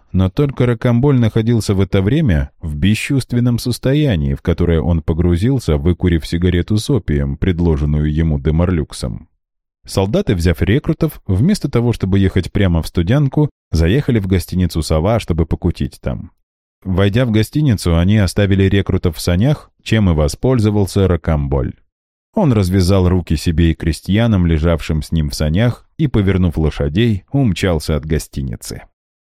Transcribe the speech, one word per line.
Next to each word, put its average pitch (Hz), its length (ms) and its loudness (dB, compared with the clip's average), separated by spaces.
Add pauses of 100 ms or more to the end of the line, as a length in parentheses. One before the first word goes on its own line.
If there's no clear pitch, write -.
(120)
но 92 180 2
только 139 360 -2
Рокамболь 123 540 2
находился 113 560 2
в 95 60 2
это 98 200 0
время 95 500 0 (100)
в 78 140 -8
бесчувственном 120 840 0
состоянии, 120 760 0
в - 60 -8
которое 82 400 0
он 82 200 0
погрузился, 85 760 0
выкурив 85 480 0
сигарету 87 520 -2
с - 120 -4
опием, 71 480 -2
предложенную 76 760 0
ему 76 280 0
де 69 120 -2
Марлюксом. 78 760 -4 (580)
Солдаты, 113 480 -2
взяв 85 280 0
рекрутов, 147 680 -2
вместо 143 420 0
того, 120 240 0
чтобы 98 240 -2
ехать 95 340 0
прямо 90 300 2
в 80 60 -6
Студянку, 131 640 0 (220)
заехали 107 480 0
в 98 80 -4
гостиницу 90 540 -2
«Сова», 90 380 0
чтобы 85 260 -2
покутить - 560 -4
там. - 300 -10 (520)
Войдя 98 420 0
в 117 60 -2
гостиницу, 107 680 0
они 95 200 2
оставили 98 460 2
рекрутов 92 540 0
в - 40 -12
санях, 104 500 0 (120)
чем 110 260 2
и 85 40 4
воспользовался 101 960 0
Рокамболь. 71 680 -2 (640)
Он 180 160 2
развязал 95 560 2
руки 87 300 0
себе 82 340 2
и - 20 2
крестьянам, 92 720 0
лежавшим 82 560 0
с - 120 -10
ним 78 160 0
в - 60 -10
санях, 95 520 -2 (100)
и, 160 100 0
повернув 92 500 0
лошадей, 82 720 -2
умчался 92 640 0
от 73 100 -4
гостиницы. - 760 -8 (560)